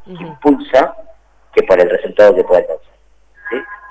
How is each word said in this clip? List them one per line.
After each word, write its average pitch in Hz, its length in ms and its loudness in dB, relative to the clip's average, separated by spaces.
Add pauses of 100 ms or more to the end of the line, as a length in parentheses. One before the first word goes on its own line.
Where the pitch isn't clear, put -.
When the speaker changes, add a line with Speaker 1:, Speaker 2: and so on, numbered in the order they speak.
Speaker 1:
que 185 80 -20
Speaker 2:
Ujú. 170 100 -16
Speaker 1:
impulsa 147 760 -2 (560)
que 104 100 2
por 95 180 2
el 87 80 2
resultado 98 460 2
que 90 100 0
pueda 101 160 2
alcanzar, - 340 -10 (560)
¿sí? 120 60 -8 (340)